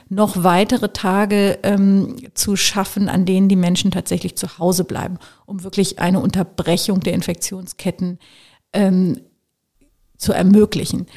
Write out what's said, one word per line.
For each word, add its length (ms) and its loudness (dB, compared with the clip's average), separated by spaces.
noch 360 0
weitere 460 2
Tage, 760 0
ähm, 540 2
zu 200 -2
schaffen, 540 -2
an 160 0
denen 240 4
die 60 4
Menschen 340 2
tatsächlich 460 -4
zu 240 -10
Hause 240 0
bleiben, 340 -8
um 160 -12
wirklich 340 -4
eine 220 0
Unterbrechung 800 -2
der 140 -2
Infektionsketten, 1040 -6
ähm, 460 2
zu 160 -2
ermöglichen. 840 4